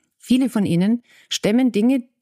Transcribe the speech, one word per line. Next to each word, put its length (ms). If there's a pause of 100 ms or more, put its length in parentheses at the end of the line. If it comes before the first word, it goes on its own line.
(160)
Viele 320
von 160
ihnen 380 (260)
stemmen 420
Dinge, 340 (180)